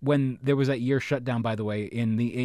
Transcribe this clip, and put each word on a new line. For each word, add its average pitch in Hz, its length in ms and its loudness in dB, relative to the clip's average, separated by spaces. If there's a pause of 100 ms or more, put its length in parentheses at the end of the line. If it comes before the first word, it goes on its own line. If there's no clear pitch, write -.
when 135 420 2
there 139 120 2
was 135 120 2
that 131 140 0
year 135 180 2
shutdown, 123 420 -2
by 113 140 0
the 107 80 -4
way, 104 220 -2
in 113 320 0
the 117 280 0